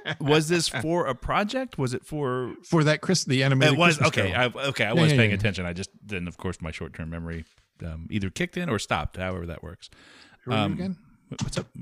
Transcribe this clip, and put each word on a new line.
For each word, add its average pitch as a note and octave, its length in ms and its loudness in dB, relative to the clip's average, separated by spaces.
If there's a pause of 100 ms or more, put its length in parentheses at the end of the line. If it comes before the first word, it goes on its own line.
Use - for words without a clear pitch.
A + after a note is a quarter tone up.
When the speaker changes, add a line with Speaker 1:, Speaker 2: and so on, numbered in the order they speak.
(200)
Speaker 1:
was D3+ 300 2
this E3+ 180 2
for D#3 400 -2
a C3 80 -2
project? G#3+ 600 -4
Was B2+ 160 -2
it - 120 -8
for B2+ 500 -4 (100)
Speaker 2:
For E3 180 4
that D3+ 180 4
Chris-, F#3 220 0
the C3+ 200 2
animated C#3 320 6
Speaker 1:
It - 40 2
was, E3+ 180 6
Speaker 2:
Christmas D3+ 220 2
Speaker 1:
okay, G2 120 2
Speaker 2:
Carol. B2 280 0
Speaker 1:
I, C3+ 80 -4
okay, B2+ 180 0
I G#2+ 80 0
Speaker 2:
Yeah, E3+ 80 6
Speaker 1:
was D#3 100 6
Speaker 2:
yeah, C#3 60 6
Speaker 1:
paying A2+ 140 6
Speaker 2:
yeah. G2+ 60 2
Speaker 1:
attention. F#2+ 280 -2
I F2 80 -4
just, F#2 160 -8 (160)
then, F#2 220 -6
of E2 100 -10
course, F2+ 240 -6
my D#2+ 100 -6
short-term D#2+ 380 -10
memory, E2 360 -8 (400)
um, E2 260 -10
either G2 180 -2
kicked - 280 -4
in F2 120 -4
or G#2 100 0
stopped, - 380 -2
however F#2 280 -6
that E2 180 -10
works. - 260 -16 (540)
Speaker 2:
Who B2 80 -8
are A2 60 2
you G#2+ 60 2
Speaker 1:
Um, F#2+ 100 0
Speaker 2:
again? F#3 240 -6 (320)
Speaker 1:
wh-, - 140 -8
what's - 140 -4
up? - 100 -6 (140)